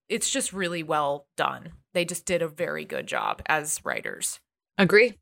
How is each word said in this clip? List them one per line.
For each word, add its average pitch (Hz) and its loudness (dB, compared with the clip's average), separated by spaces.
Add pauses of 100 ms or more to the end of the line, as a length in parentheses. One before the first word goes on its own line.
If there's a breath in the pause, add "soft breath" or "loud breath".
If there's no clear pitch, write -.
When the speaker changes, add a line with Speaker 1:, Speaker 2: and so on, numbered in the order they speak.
Speaker 1:
it's - -2
just - -2
really 175 -4
well 147 0 (100)
done. 139 0 (220)
They 175 2
just 175 -6
did 170 0
a 165 0
very 156 -4
good - -6
job 107 -2
as 151 -2
writers. - -6 (380)
Speaker 2:
Agree. 202 6